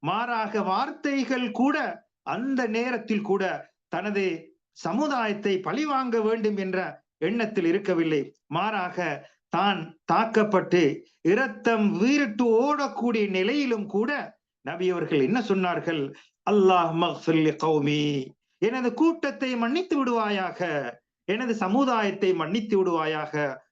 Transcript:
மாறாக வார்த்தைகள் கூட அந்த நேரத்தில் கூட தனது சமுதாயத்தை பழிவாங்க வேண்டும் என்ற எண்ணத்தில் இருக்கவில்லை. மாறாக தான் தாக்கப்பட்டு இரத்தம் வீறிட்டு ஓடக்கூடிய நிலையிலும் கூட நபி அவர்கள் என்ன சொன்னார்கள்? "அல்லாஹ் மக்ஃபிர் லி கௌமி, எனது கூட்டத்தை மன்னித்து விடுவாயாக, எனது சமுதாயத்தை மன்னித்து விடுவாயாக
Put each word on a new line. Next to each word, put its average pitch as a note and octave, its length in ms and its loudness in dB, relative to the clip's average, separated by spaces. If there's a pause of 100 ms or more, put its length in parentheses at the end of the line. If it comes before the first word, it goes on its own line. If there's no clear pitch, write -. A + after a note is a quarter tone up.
மாறாக A3 600 -2
வார்த்தைகள் B3+ 880 -2
கூட B3+ 260 0 (500)
அந்த B3+ 420 -2
நேரத்தில் A3+ 600 -2
கூட F#3+ 140 2 (460)
தனது G3+ 360 -2 (540)
சமுதாயத்தை G#3+ 800 -2
பழிவாங்க B3+ 640 -2
வேண்டும் G#3+ 360 0
என்ற F#3+ 200 -2 (420)
எண்ணத்தில் G3+ 460 0
இருக்கவில்லை. E3 540 2 (280)
மாறாக F3+ 500 -4 (540)
தான் F#3 280 2 (260)
தாக்கப்பட்டு G#3 760 4 (420)
இரத்தம் G#3+ 680 2
வீறிட்டு A#3+ 500 2 (120)
ஓடக்கூடிய A#3+ 720 0
நிலையிலும் A3 560 0
கூட A3 240 0 (540)
நபி F3 260 -4
அவர்கள் D#3 340 0
என்ன G3+ 160 2
சொன்னார்கள்? F3 600 0 (440)
"அல்லாஹ் F#3 500 6
மக்ஃபிர் E3 440 0
லி D#3 160 4
கௌமி, D3+ 480 0 (580)
எனது A#3+ 320 0
கூட்டத்தை C#4+ 600 0
மன்னித்து D4 400 0
விடுவாயாக, G#3+ 640 0 (680)
எனது A#3 260 -2
சமுதாயத்தை G#3 800 0
மன்னித்து F#3+ 420 -2
விடுவாயாக D#3+ 580 0 (380)